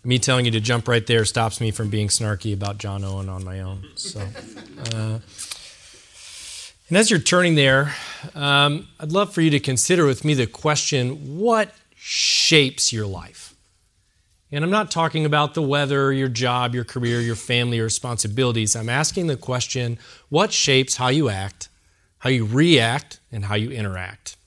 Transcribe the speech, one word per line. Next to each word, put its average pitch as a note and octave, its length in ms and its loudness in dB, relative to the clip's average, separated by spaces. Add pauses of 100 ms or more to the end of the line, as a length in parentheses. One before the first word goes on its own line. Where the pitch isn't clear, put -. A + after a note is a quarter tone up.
Me B2 140 2
telling B2+ 260 2
you A#2 60 2
to A2 100 2
jump A#2 260 0
right A#2 180 2
there A2+ 200 4
stops A2+ 340 -2
me A2 100 0
from G#2+ 200 -4
being G#2 180 0
snarky G#2 460 -2
about G2+ 240 -4
John G2 260 -6
Owen G2 240 -6
on F#2+ 160 -8
my F#2 160 -8
own. F#2+ 260 -10 (100)
So, - 260 -10 (720)
uh, A2 260 -6 (1700)
and F3 100 2
as A3 140 4
you're F3 80 4
turning F3 360 2
there, C#3 380 4 (420)
um, C#3+ 520 2 (140)
I'd D#3 100 -6
love G3+ 220 0
for E3+ 80 0
you D#3+ 80 6
to C#3+ 100 4
consider D3+ 460 2
with C3 180 0
me D3+ 100 2
the B2 140 2
question, C#3+ 920 -2
what G#3+ 380 0 (180)
shapes - 1000 2
your G#2+ 120 -4
life? F2+ 440 -12 (1000)
And D3 120 -2
I'm F3 60 0
not G#3 220 0
talking D#3+ 340 0
about D3 300 2
the E3 80 0
weather, C#3 500 2
your C3+ 140 0
job, B2 480 0
your A#2+ 80 -2
career, A#2+ 360 -2
your A#2 160 -2
family, A#2+ 420 0
your A2+ 80 0
responsibilities. A2+ 880 0
I'm A2+ 120 -6
asking D#3 380 0
the D3 100 0
question, B2 640 -4 (320)
what F3 240 2
shapes C3 440 2
how B2+ 100 0
you C#3 200 2
act, G2 420 -6 (500)
how B2+ 100 -2
you B2 160 2
react, B2+ 720 4 (120)
and G#2 140 -6
how G#2 100 -2
you A2 160 -2
interact? G2 760 -8